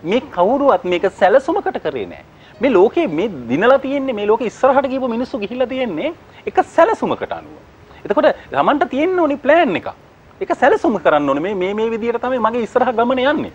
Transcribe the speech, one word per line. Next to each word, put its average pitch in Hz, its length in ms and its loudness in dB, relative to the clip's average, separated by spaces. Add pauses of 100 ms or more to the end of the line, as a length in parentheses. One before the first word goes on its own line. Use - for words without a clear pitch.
මේ 196 200 -2 (140)
කවුරුවත් 226 480 2
මේක 180 340 0
සැලසුමකට 262 640 0
කරේ 131 240 -6
නෑ. 76 180 -18 (360)
මේ 262 100 2
ලෝකේ 240 380 4
මේ 175 200 -4 (200)
දිනලා 214 300 2
තියෙන්නේ, 269 360 -4
මේ 208 120 -6
ලෝකේ 226 200 0
ඉස්සරහට 262 420 2
ගියපු 262 200 -4
මිනිස්සු 233 300 -6
ගිහිල්ලා 240 280 -4
තියෙන්නේ 254 480 -6 (320)
එක - 180 -2
සැලසුමකට 320 680 0
අනුව. 82 240 -14 (480)
එතකොට 285 300 2 (160)
තමන්ට 202 400 0
තියෙන්න 339 280 -2
ඕනි 294 180 0
ප්ලෑන් 285 400 2
එකක්. - 120 -6 (520)
ඒක 190 140 -4
සැලසුම 339 440 2
කරන්න 147 300 2
ඕනේ. 143 140 0
මේ, 202 120 -4
මේ, 185 200 -4
මේ 220 160 -2
විදියට 226 300 -4
තමයි 254 180 -2
මගේ 226 280 -2
ඉස්සරහ 247 260 0
ගමන 240 300 0
යන්නේ. 247 320 -2